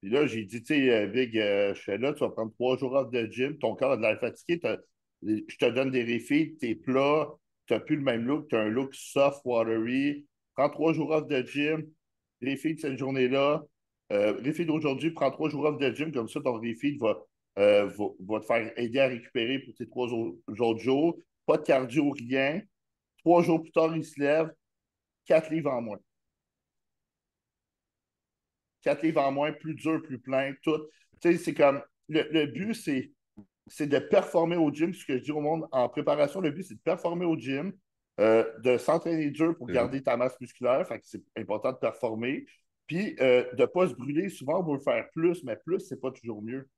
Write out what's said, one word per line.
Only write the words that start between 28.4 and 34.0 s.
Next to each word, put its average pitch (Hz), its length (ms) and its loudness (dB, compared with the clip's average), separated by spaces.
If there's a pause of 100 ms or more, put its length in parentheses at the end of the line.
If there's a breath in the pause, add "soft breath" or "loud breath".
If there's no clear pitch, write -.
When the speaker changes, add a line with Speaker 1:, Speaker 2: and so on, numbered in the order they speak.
Speaker 1:
Quatre 147 200 0
livres 151 180 2
en 139 120 2
moins, 147 200 -2
plus 156 220 -10
dur, 156 280 -2
plus 127 160 -10
plein, 135 440 -2
tout. 156 160 0 (420 loud breath)
Tu 175 120 4
sais, 175 60 2
c'est 165 160 -4
comme, 139 280 4 (260)
le, 156 220 0
le 156 160 2
but, 185 280 -6
c'est, 135 380 -4 (540)
c'est - 200 -6
de 147 120 4
performer 175 580 2